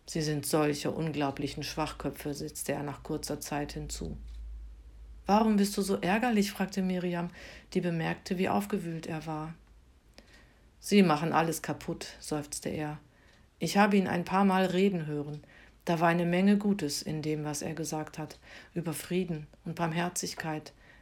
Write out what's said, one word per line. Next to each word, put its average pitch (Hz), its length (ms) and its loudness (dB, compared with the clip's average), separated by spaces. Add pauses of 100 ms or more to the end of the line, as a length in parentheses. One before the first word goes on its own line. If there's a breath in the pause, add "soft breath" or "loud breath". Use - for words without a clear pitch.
„Sie - 140 -4
sind 151 240 -2
solche 147 460 2
unglaublichen 147 720 -2
Schwachköpfe“, - 720 -6
setzte 147 380 -6
er 147 100 -4
nach 143 220 -8
kurzer 151 340 -4
Zeit 147 360 -4
hinzu. 151 420 -8 (1080)
„Warum 214 300 6
bist 202 200 4
du 202 60 0
so 196 180 0
ärgerlich?“, 208 500 2
fragte 190 320 -4
Miriam, 175 480 -2 (440 loud breath)
die 185 60 4
bemerkte, 170 580 -2
wie 185 100 2
aufgewühlt 175 580 -2
er 156 180 -6
war. 160 300 -6 (1300 soft breath)
„Sie 202 160 8
machen 156 300 4
alles 160 300 2
kaputt“, - 460 -6 (120)
seufzte - 480 -6
er. 156 300 -4 (600 soft breath)
„Ich 165 200 2
habe 202 180 8
ihn 190 100 4
ein 175 200 0
paar 190 180 4
Mal 190 220 6
reden 180 400 2
hören. 147 360 -6 (440 loud breath)
Da 170 120 2
war 170 100 6
eine 170 180 4
Menge 190 320 6
Gutes 196 420 0
in 156 220 -4
dem, 151 220 -2
was 147 180 -4
er 165 100 -4
gesagt 156 460 -6
hat, 151 200 -10 (360 loud breath)
über 165 180 -2
Frieden 165 540 -2 (180)
und 165 120 -6
Barmherzigkeit. 165 1000 -4 (280 soft breath)